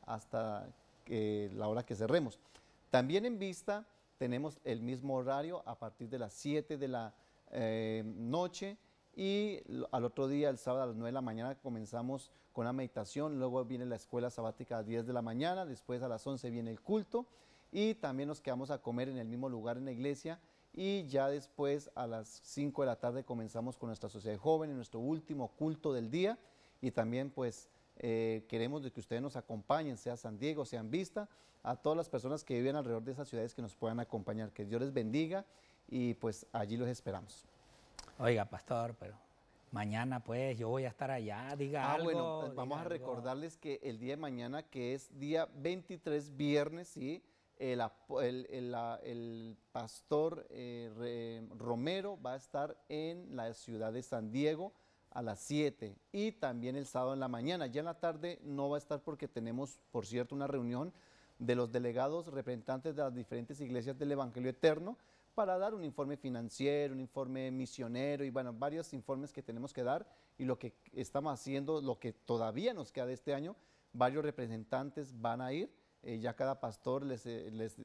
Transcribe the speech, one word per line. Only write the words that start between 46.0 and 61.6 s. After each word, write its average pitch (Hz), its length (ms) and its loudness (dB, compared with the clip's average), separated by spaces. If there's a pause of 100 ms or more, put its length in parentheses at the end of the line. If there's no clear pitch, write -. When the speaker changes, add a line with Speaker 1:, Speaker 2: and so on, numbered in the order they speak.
Speaker 1:
viernes, 147 520 4
¿sí? 151 340 -6 (340)
El 127 240 0
apo-, 127 400 -2
el, 127 300 2
el, 123 220 -4
la, 117 320 -2
el 113 520 -8 (140)
pastor, 147 800 0
eh, 120 460 -6
Re-, 117 600 -4
Romero 151 640 0
va 127 120 -4
a 135 40 -4
estar 143 400 -2 (120)
en 160 480 -4
la 117 180 -2
ciudad 110 380 -2
de 123 100 -2
San 110 300 -2
Diego 151 400 2 (380)
a 123 120 -4
las 110 160 -2
siete, 139 580 0 (140)
y 214 220 0
también 127 420 -2
el 143 100 -2
sábado 131 300 2
en 135 60 0
la 131 80 0
mañana. 135 400 0
Ya 120 100 -2
en 151 80 2
la 165 140 -4
tarde 165 420 0
no 139 280 0
va 147 60 2
a - 20 2
estar 143 240 -4
porque 147 260 -4
tenemos, 120 500 -4 (140)
por 113 120 0
cierto, 120 300 0
una 139 140 0
reunión 127 440 0 (460)
de 123 160 4
los 120 160 4